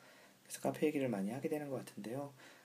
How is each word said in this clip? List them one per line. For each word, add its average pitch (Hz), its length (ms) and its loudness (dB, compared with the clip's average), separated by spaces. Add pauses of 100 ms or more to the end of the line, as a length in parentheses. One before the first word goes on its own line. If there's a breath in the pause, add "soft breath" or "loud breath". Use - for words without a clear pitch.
(440 loud breath)
그래서 - 180 -12
카페 139 260 4
얘기를 143 220 4
많이 98 220 2
하게 139 180 0
되는 147 200 0
것 131 80 0
같은데요. 120 560 -6 (320 loud breath)